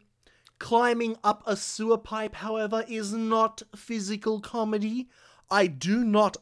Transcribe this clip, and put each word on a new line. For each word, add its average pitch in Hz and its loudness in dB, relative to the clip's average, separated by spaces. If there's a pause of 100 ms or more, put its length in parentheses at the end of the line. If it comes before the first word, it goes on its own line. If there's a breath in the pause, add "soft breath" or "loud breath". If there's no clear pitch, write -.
(580 soft breath)
Climbing 233 2
up 208 2
a 208 0
sewer 220 0
pipe, 220 -8
however, 220 -2
is 214 -6
not 220 0 (120)
physical 214 -4
comedy. 220 -2 (420 soft breath)
I 196 4
do 175 0
not 208 4